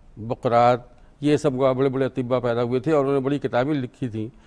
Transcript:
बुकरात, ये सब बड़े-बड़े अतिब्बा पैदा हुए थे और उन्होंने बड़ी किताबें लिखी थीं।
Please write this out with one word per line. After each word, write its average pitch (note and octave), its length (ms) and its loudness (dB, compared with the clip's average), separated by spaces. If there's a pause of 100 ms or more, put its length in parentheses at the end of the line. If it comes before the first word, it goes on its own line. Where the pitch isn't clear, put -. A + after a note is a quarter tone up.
(200)
बुकरात, A#2+ 680 2 (340)
ये D3 140 4
सब C#3 200 -2
बड़े-बड़े C3 480 0
अतिब्बा B2+ 340 -2
पैदा A#2+ 220 -2
हुए B2 180 -2
थे D#3 120 -2
और D3 100 4
उन्होंने C#3 180 0
बड़ी C3+ 200 -2
किताबें B2+ 340 -2
लिखी B2+ 360 -6
थीं। A2 200 -8 (180)